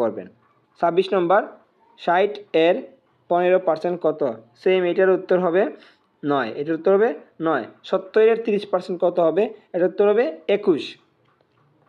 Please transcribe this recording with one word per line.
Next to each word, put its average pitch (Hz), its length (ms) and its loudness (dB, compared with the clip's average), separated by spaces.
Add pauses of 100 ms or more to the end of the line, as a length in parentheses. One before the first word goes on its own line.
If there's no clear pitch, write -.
করবেন। 101 240 -4 (540)
ছাব্বিশ 175 340 0
নম্বর, 185 260 2 (640)
ষাট 196 280 0 (200)
এর 170 240 2 (520)
পনেরো 180 380 2
পার্সেন্ট 170 300 -2 (100)
কত? 156 140 -2 (420)
সেম, 185 180 2 (100)
এটার 190 280 2
উত্তর 180 280 0
হবে 175 160 2 (600)
নয়, 139 280 -2 (100)
এটার 156 180 -4
উত্তর 185 180 2
হবে 226 140 2 (360)
নয়। 139 180 -2 (200)
সত্তর 190 360 -2
এর 220 240 4
তিরিশ 208 280 -2
পার্সেন্ট 180 320 -4
কত 175 120 0 (100)
হবে? 165 160 0 (320)
এটার 180 160 0
উত্তর 202 200 0
হবে 226 140 2 (320)
একুশ। 180 260 0 (1080)